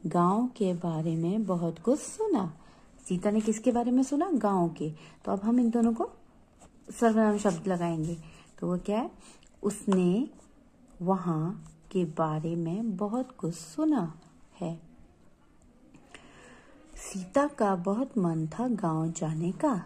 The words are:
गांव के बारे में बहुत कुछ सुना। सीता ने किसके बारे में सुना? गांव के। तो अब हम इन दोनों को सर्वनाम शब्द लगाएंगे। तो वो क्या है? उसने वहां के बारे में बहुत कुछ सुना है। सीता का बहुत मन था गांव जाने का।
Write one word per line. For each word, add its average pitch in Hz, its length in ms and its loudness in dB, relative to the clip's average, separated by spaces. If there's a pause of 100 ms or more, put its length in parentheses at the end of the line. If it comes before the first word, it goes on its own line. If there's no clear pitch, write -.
गांव 185 420 4
के 190 260 0
बारे 165 420 -2
में 185 300 0
बहुत 175 340 -2
कुछ 262 200 2
सुना। 311 580 -2 (500)
सीता 180 240 0
ने 214 100 2
किसके 220 300 2
बारे 240 200 0
में 262 120 4
सुना? 311 280 0
गांव 196 380 2
के। 156 220 -6 (340)
तो 196 60 -2
अब 196 120 -2
हम 233 160 4
इन 233 100 4
दोनों 233 240 4
को 233 160 -4 (920)
सर्वनाम 220 380 4
शब्द 196 300 0
लगाएंगे। 170 500 -2 (420)
तो 175 80 -4
वो 180 100 0
क्या 202 220 -2
है? 254 120 -4 (520)
उसने 196 680 2 (720)
वहां 175 500 0 (400)
के 180 140 2
बारे 156 500 -2
में 180 420 -4
बहुत 214 340 -4
कुछ 170 220 -6
सुना 254 680 -2 (400)
है। 165 220 -6 (2250)
सीता 196 520 -2
का 208 280 0
बहुत 196 420 -2
मन 165 300 0
था 233 200 -4
गांव 165 440 0
जाने 160 400 -2
का। 208 340 0